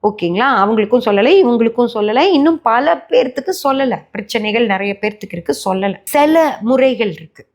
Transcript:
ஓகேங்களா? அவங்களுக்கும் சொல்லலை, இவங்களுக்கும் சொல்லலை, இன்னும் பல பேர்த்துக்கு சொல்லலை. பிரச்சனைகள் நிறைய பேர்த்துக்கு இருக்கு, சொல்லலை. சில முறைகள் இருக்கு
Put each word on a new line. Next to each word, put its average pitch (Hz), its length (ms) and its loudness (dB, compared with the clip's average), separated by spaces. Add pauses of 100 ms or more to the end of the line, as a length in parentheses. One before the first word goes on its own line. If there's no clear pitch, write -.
ஓகேங்களா? 202 440 -2 (100)
அவங்களுக்கும் 220 480 2
சொல்லலை, 214 280 2 (120)
இவங்களுக்கும் 233 500 0
சொல்லலை, 214 260 0
இன்னும் 320 420 2
பல 269 460 0
பேர்த்துக்கு 254 420 -2 (140)
சொல்லலை. 269 460 -2
பிரச்சனைகள் 214 560 -2
நிறைய 196 340 -2
பேர்த்துக்கு 214 320 -6
இருக்கு, 175 320 -4
சொல்லலை. 190 300 -2 (100)
சில 302 560 2
முறைகள் 240 520 0
இருக்கு - 420 -18